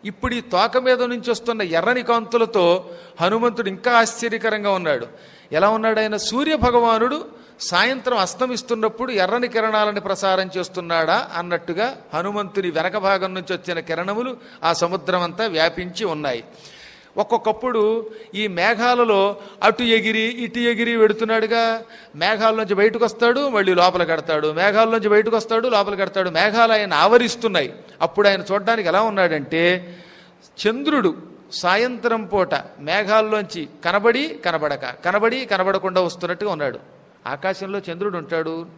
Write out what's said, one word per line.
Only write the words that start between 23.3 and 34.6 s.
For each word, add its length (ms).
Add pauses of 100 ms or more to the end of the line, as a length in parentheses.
మళ్ళీ 240
లోపల 300
కడతాడు, 480
మేఘాల 380
నుంచి 200
బయటకు 260
వస్తాడు, 320
లోపల 280
కడతాడు. 340
మేఘాలు 440
ఆయన 200
ఆవరిస్తున్నాయి. 800 (280)
అప్పుడు 260
ఆయన 240
చూడ్డానికి 360
ఎలా 140
ఉన్నాడంటే, 920 (720)
చంద్రుడు 480 (380)
సాయంత్రం 720
పూట 240 (300)
మేఘాల్లోంచి 920 (160)
కనబడి 600
కనబడక, 480 (120)